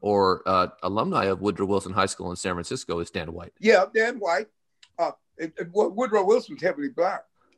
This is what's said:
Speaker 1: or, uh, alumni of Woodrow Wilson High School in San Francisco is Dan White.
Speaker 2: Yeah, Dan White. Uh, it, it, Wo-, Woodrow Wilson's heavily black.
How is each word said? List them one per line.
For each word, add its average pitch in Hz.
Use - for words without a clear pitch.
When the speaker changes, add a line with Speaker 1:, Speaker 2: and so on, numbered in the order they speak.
Speaker 1:
or, 98
uh, 92
alumni 110
of 95
Woodrow 98
Wilson 95
High 98
School 92
in 87
San 92
Francisco 87
is 85
Dan 82
White. 85
Speaker 2:
Yeah, 196
Dan 226
White. 190
Uh, 160
it, 160
it, 170
Wo-, 202
Woodrow 208
Wilson's 190
heavily 147
black. 170